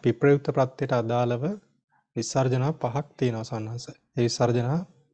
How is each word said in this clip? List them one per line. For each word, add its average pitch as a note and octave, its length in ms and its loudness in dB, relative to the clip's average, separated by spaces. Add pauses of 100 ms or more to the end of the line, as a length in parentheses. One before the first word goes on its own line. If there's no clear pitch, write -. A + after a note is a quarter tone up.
විප්‍රයුක්ත C#3+ 480 2
ප්‍රත්‍යයට C3 440 -2
අදාළව A#2+ 520 0 (720)
විසර්ජනා C3 560 0
පහක් C#3+ 400 -4
තියෙනවා A2+ 320 -2
සන්නහස. A2+ 420 -8 (240)
ඒ A#2+ 120 0
විසර්ජනා A#2+ 560 2 (360)